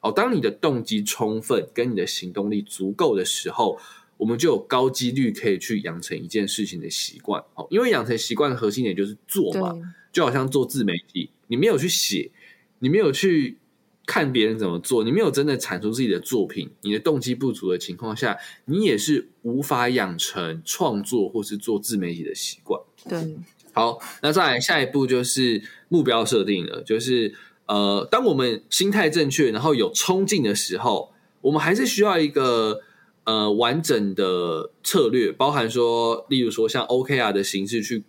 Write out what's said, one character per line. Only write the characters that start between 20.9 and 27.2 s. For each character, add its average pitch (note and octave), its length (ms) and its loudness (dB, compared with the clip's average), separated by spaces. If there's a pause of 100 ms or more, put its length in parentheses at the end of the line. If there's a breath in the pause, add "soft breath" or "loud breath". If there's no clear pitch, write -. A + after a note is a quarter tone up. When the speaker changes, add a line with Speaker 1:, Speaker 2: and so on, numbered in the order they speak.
Speaker 1:
作 G2+ 280 0
或 A2 120 -4
是 G#2 160 -8
做 G#2 220 -2
自 G#2+ 180 -4
媒 F2 160 -2
体 E2 120 -8
的 - 100 -8
习 - 300 -8
惯。 - 160 -4 (280)
Speaker 2:
对。 D#3+ 300 -6 (340)
Speaker 1:
好， D3+ 280 0 (200 loud breath)
那 D3+ 120 0
再 F3+ 160 4
来 B2 120 2
下 D3+ 220 2
一 B2+ 40 0
步 C#3 200 0
就 B2 160 2
是 B2 400 0 (260 loud breath)
目 E3+ 140 4
标 A2+ 220 2
设 G#2+ 200 2
定 F#2 220 0
了， - 160 -10
就 A2 180 0
是， A#2+ 340 0 (320 loud breath)